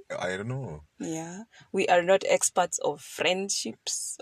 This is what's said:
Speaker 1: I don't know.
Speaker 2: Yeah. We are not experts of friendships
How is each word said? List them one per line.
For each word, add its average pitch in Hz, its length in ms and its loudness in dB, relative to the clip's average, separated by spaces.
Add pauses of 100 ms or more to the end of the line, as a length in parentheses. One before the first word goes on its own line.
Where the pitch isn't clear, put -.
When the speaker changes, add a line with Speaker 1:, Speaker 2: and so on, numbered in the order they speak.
(180)
Speaker 1:
I 92 200 -2
don't 104 100 -6
know. 110 360 -8 (160)
Speaker 2:
Yeah. 170 440 -6 (300)
We 196 160 2
are 180 120 8
not 190 240 6
experts - 540 2
of 151 220 -2
friendships - 1200 -4